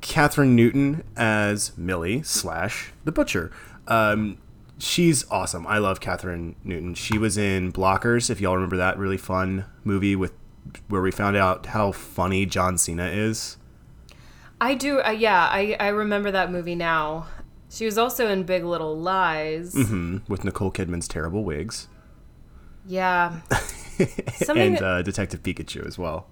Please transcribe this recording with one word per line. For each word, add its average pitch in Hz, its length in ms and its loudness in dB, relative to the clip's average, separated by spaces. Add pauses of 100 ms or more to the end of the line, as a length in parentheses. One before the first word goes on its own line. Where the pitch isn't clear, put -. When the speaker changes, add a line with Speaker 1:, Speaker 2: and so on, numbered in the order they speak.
Speaker 1:
Catherine 143 540 4
Newton 139 480 4 (120)
as 107 640 0
Millie 90 460 -2
slash - 680 -4 (120)
the - 60 -2
Butcher. 95 400 0 (360)
Um, 107 500 2 (420)
she's 165 520 2
awesome. 92 360 -2
I 104 100 2
love 98 240 2
Catherine 85 640 -6
Newton. 87 300 -6
She 107 240 -4
was 104 200 0
in 95 340 0
Blockers, 98 580 2
if 98 120 -2
y'all 92 140 2
remember 92 220 0
that 90 200 2
really 98 200 -2
fun 95 480 -2 (180)
movie 101 320 2
with, 92 180 -2 (560)
where 98 120 0
we 95 100 2
found 101 260 0
out 92 300 2
how 104 260 0
funny 95 520 -2
John 92 320 0
Cena 87 300 -2
is. 107 500 -4 (1000)
Speaker 2:
I 247 140 2
do. 269 260 0
Uh, 226 120 2
yeah, 214 380 4
I, 202 300 0
I 202 100 2
remember 208 420 0
that 185 200 0
movie 175 240 -4
now. 160 520 0 (420)
She - 160 -6
was 214 120 0
also 240 300 2
in 196 160 2
Big 180 220 0
Little 160 340 -2
Lies. 170 720 0
Speaker 1:
Mm-hmm. 95 440 0 (100)
With 95 160 -4
Nicole 92 280 -2
Kidman's 87 360 -4
terrible 82 380 -4
wigs. 85 420 -6 (1000)
Speaker 2:
Yeah. 180 600 2
Speaker 1:
<laughs> - 60 0 (840)
Speaker 2:
Something - 400 4
Speaker 1:
And, - 20 2
Speaker 2:
that - 60 0
Speaker 1:
uh, 92 180 2
Detective 92 420 -4
Pikachu - 420 -6
as 80 120 -10
well. 82 340 -6